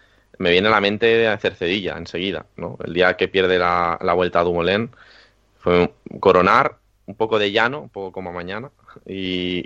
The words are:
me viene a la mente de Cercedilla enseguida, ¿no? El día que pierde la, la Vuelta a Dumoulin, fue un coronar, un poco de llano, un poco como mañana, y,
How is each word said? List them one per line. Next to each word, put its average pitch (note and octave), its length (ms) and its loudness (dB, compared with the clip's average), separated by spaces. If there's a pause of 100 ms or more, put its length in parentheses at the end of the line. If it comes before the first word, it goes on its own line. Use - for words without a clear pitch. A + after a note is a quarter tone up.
(380)
me F2+ 120 0
viene F#2 180 4
a A2 40 4
la G#2 80 4
mente G#2 260 0
de A2+ 320 2
Cercedilla F#2 580 -4
enseguida, F2 500 -8 (100)
¿no? D#2+ 280 -12
El E2 100 -10
día F2+ 220 4
que F#2 120 0
pierde F#2 300 2
la, F2 420 0
la F2 140 0
Vuelta F2+ 260 0
a F2 40 2
Dumoulin, F2+ 460 0 (680)
fue F2 340 2 (180)
un - 80 -14
coronar, G2 580 4 (300)
un G2+ 80 -16
poco A2 240 -2
de G#2 140 0
llano, A#2+ 300 0
un C3+ 80 -20
poco F#2+ 220 -12
como F2+ 200 -12
mañana, F#2+ 380 -12 (360)
y, F2+ 600 -6